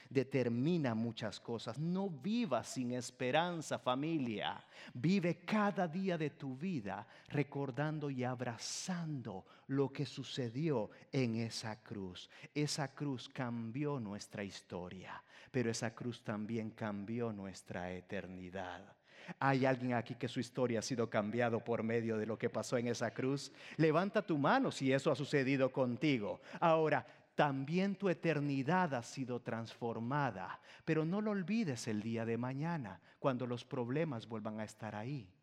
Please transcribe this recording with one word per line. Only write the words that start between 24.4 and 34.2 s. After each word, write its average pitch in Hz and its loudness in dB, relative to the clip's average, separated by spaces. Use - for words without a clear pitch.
si 131 2
eso 139 4
ha 123 4
sucedido 135 4
contigo. 123 2
Ahora, 160 4
también 151 2
tu 202 0
eternidad 151 2
ha 120 -2
sido 123 -4
transformada, 113 -2
pero 156 2
no 180 0
lo 214 0
olvides 190 0
el 107 0
día 113 0
de 113 2
mañana, 131 -2
cuando 127 2
los 120 -4
problemas 127 -2